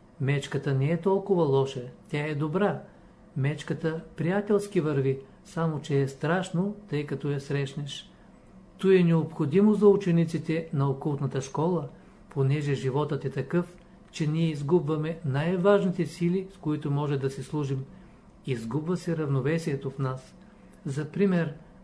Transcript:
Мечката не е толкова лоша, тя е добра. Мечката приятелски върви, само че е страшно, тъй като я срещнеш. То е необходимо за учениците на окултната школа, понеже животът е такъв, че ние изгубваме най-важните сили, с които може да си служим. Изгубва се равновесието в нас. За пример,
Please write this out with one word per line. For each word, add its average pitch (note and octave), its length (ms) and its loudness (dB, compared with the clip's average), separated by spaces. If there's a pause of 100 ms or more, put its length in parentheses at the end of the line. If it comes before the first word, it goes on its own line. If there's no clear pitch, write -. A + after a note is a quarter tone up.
(200)
Мечката C#3 540 -2
не C3+ 160 2
е E3+ 100 0
толкова F#3+ 440 2
лоша, C3+ 380 2 (260)
тя D3 180 -4
е D#3 80 -4
добра. D#3 460 -2 (560)
Мечката D#3+ 640 -2 (160)
приятелски G3+ 640 0
върви, C3+ 380 0 (260)
само D#3+ 360 -2
че C#3+ 200 0
е C3+ 80 2
страшно, F3+ 680 -2 (120)
тъй C#3+ 180 -2
като C#3 240 -4
я C#3 100 -2
срещнеш. C#3 720 -6 (680)
То F#3+ 140 4
е F3+ 100 8
необходимо E3 720 4
за G#3 140 8
учениците E3 840 2
на C#3 180 2
окултната C#3 500 -2
школа, D3+ 480 -2 (420)
понеже C#3+ 440 0
животът C#3 500 0
е C3+ 60 -4
такъв, E3+ 460 -2 (340)
че D#3+ 160 -4
ние D#3+ 220 2
изгубваме D#3 760 0
най-важните F3 840 2
сили, F3 480 -2
с - 20 -20
които D3+ 340 -4
може C#3+ 280 0
да C3 120 -2
си C3+ 120 -8
служим. C3+ 420 -4 (640)
Изгубва C#3 500 -2
се E3+ 200 -4
равновесието C#3+ 720 -2
в - 80 -10
нас. C3 360 -6 (500)
За D3 260 -4
пример, E3+ 440 0 (300)